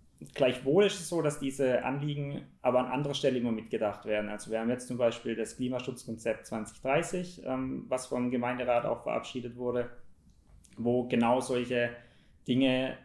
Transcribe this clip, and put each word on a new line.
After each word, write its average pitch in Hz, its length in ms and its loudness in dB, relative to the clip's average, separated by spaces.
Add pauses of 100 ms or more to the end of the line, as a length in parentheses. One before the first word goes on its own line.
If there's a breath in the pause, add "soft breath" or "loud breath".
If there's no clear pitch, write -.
(340)
gleichwohl 139 520 4
ist - 120 -2
es 165 100 -8
so, 170 140 0
dass 147 160 0
diese 135 460 2
Anliegen 143 580 -4 (180)
aber 123 200 4
an 123 60 0
anderer 143 280 -2
Stelle 127 240 2
immer 117 140 0
mitgedacht 110 520 -2
werden. 104 260 0
Also 104 200 -8
wir 110 80 0
haben 113 120 0
jetzt 123 180 -2
zum 123 100 -4
Beispiel 117 380 0
das 113 200 -6
Klimaschutzkonzept 123 920 -4
zwanzig 107 340 -8
dreißig, 170 640 -2
ähm, 131 440 -4
was 127 180 -2
vom 123 260 0
Gemeinderat 123 520 2
auch 113 200 -2
verabschiedet 120 520 -4
wurde, 123 340 -2 (840)
wo 120 300 2
genau 123 340 4
solche 123 500 0 (560 loud breath)
Dinge, 131 580 2